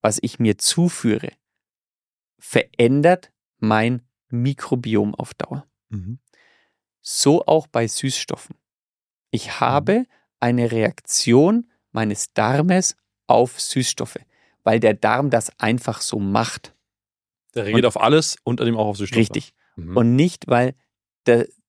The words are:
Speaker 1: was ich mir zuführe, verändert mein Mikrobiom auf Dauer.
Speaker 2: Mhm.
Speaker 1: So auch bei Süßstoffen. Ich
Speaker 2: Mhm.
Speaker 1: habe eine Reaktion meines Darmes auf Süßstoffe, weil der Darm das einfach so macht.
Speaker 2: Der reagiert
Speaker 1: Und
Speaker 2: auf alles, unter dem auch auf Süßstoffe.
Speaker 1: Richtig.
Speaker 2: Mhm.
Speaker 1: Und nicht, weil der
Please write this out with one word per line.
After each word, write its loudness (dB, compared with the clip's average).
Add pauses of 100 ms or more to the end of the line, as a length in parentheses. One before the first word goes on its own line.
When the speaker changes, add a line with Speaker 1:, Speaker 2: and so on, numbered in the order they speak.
Speaker 1:
was 0
ich -6
mir 2
zuführe, -2 (1080)
verändert 0 (260)
mein 0 (320)
Mikrobiom -2
auf -10
Dauer. -12 (240)
Speaker 2:
Mhm. -12 (840)
Speaker 1:
So 2
auch 2
bei -2
Süßstoffen. -8 (760)
Ich -6
Speaker 2:
Mhm. -8
Speaker 1:
habe 0 (340)
eine 0
Reaktion 2 (200)
meines -6
Darmes 0 (300)
auf 2
Süßstoffe, -6 (460)
weil 2
der 4
Darm 0
das -2
einfach -2
so -6
macht. -4 (800)
Speaker 2:
Der -4
reagiert 2
Speaker 1:
Und 4
Speaker 2:
auf -4
alles, 2
unter -2
dem 0
auch 0
auf -4
Süßstoffe. -4
Speaker 1:
Richtig. -2 (240)
Speaker 2:
Mhm. -6
Speaker 1:
Und 4
nicht, 0
weil 0 (520)
der 4 (220)